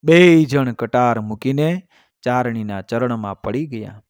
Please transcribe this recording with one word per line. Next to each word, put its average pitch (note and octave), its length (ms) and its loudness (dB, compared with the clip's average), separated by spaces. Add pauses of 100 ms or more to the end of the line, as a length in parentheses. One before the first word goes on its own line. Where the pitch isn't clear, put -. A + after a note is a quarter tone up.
બેય E3 400 6
જણ C3+ 280 -2
કટાર A#2 480 0
મૂકીને C#3 680 -4 (340)
ચારણીના A2+ 580 -4
ચરણમાં A2+ 600 -4
પડી B2 260 -6
ગયા G#2 440 -14